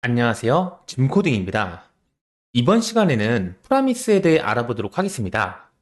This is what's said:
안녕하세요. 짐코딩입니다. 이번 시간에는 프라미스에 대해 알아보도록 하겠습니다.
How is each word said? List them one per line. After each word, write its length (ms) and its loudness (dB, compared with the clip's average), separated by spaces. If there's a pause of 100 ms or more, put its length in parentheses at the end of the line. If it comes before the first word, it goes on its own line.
안녕하세요. 840 -2
짐코딩입니다. 960 -2 (680)
이번 260 4
시간에는 840 0
프라미스에 600 0
대해 160 4
알아보도록 580 -4
하겠습니다. 760 -4 (120)